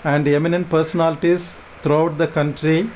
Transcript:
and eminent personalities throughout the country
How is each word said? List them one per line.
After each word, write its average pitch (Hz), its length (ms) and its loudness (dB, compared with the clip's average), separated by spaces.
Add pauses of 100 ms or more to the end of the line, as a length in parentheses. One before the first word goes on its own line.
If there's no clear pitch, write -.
and 147 240 0
eminent 170 480 0
personalities 165 840 0 (220)
throughout 151 360 2
the 160 100 0 (100)
country 151 400 0 (180)